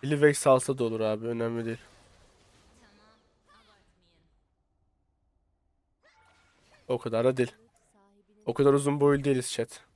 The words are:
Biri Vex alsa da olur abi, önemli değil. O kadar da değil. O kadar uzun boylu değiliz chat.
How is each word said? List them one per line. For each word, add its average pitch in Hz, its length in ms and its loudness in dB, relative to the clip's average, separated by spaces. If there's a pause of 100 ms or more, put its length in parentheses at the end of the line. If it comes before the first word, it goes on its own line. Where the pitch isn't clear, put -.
Biri 143 200 0
Vex 147 240 4
alsa 131 320 4
da 123 60 -2
olur 113 160 -4
abi, 110 260 -2
önemli 117 380 -4
değil. 113 140 -6 (4000)
O 123 100 -4
kadar 113 260 -4
da 127 120 2
değil. 123 160 -2 (920)
O - 80 -4
kadar 139 180 4
uzun 143 280 0
boylu 143 240 2
değiliz 131 280 -2
chat. - 280 -8 (160)